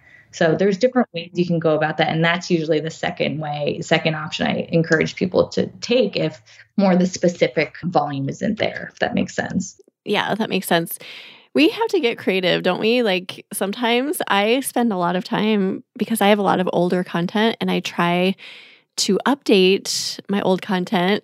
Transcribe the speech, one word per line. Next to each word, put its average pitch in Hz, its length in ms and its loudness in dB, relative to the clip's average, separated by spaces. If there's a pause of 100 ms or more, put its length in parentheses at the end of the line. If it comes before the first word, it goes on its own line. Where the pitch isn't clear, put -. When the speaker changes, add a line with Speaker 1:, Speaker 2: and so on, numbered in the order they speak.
(300)
Speaker 1:
So 160 240 2
there's 190 220 2
different 254 380 2
ways 170 180 -10
you 175 140 0
can 170 120 0
go 156 160 2
about 156 220 -2
that. 156 140 2
And 160 120 0
that's 170 280 0
usually 160 300 2
the 160 100 -6
second 156 500 -4
way, 147 400 -4
second 160 340 0
option 156 320 -6
I - 240 -2
encourage 160 460 2
people 185 320 2
to - 200 -2 (120)
take 226 360 0
if 160 260 -4 (340)
more 196 160 4
of 175 60 4
the 180 80 4
specific 175 760 0
volume 143 460 -2
isn't - 300 -4
there, - 340 -4
if - 60 -20
that - 160 -4
makes 92 200 -4
sense. - 460 -6 (240)
Speaker 2:
Yeah, 196 300 0
that 214 160 -4
makes 190 160 -4
sense. 170 320 0 (560)
We 294 160 4
have 453 180 -4
to 392 120 0
get 233 180 -2
creative, 180 440 0
don't 180 180 0
we? 240 220 2
Like, 185 520 -2
sometimes 240 720 -2
I 214 320 2
spend 240 320 0
a 185 60 -2
lot 175 180 0
of 185 80 -2
time 208 580 0 (160)
because 220 220 -2
I 202 80 4
have 208 100 6
a 202 40 0
lot 185 180 2
of 180 140 0
older 180 280 2
content 202 560 0
and 185 120 -4
I 180 100 0
try 180 560 0 (640)
to 190 180 2 (100)
update 196 920 2 (100)
my 202 140 0
old 185 180 2
content 185 640 0